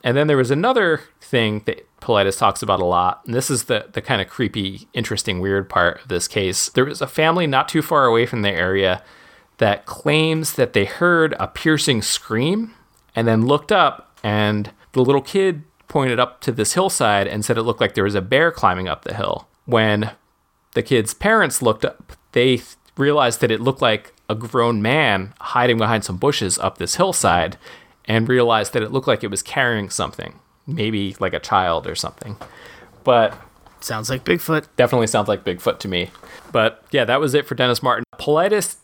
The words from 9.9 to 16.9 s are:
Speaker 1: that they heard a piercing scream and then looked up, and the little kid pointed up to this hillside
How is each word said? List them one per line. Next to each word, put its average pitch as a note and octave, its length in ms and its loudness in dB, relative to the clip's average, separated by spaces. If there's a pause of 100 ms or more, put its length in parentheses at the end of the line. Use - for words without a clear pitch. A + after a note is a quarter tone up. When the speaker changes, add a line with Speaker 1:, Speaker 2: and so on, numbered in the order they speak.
Speaker 1:
that B2 180 0
they G2+ 120 2
heard E3 540 0
a F#2+ 80 -4
piercing C#3+ 560 0
scream F3 720 -2 (400)
and A2+ 140 0
then A2+ 180 4
looked E3 240 0
up, F3+ 540 0
and G#2 480 -2 (220)
the C3 100 2
little C3+ 180 2
kid F#3 400 -2 (240)
pointed C3 320 0
up B2 220 -2
to - 100 -2
this A2 220 -2
hillside A2 560 2